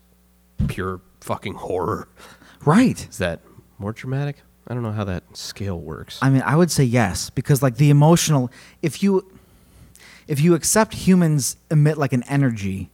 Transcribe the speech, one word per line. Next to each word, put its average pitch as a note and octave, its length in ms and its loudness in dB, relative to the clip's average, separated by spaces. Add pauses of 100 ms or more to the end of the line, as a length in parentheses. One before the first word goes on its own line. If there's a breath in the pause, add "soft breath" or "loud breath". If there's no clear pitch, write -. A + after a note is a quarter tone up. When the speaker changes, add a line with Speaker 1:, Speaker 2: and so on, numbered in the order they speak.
(680)
Speaker 1:
pure F#2 340 -8 (180)
fucking G#2+ 360 -8
horror? F#2 520 -6 (560 loud breath)
Speaker 2:
Right. F3+ 460 2
Speaker 1:
Is - 80 -18
that F2 240 -4 (380)
more G2+ 140 -8
traumatic? C#3 500 -8 (240)
I A2+ 60 -8
don't B2 100 -6
know G#2+ 80 -4
how G#2+ 120 -4
that F#2 320 -8
scale F#2+ 440 -10
works. D#2 420 -14
Speaker 2:
I C3 80 2
mean, C3+ 160 2
I A#2 100 0
would E3+ 160 2
say C#3+ 120 2
yes, A2+ 460 0
because, C#3 320 0
like, B2+ 160 0
the D3 120 4
emotional, D3 600 4 (320 loud breath)
if - 220 -4
you, F#3+ 260 0 (1000 soft breath)
if C3+ 80 -2
you E3+ 160 4
accept G#3+ 380 0
humans E3 640 2 (120)
emit, D3+ 280 4
like, C#3 160 -2
an B2 100 -2
energy G#2+ 680 -2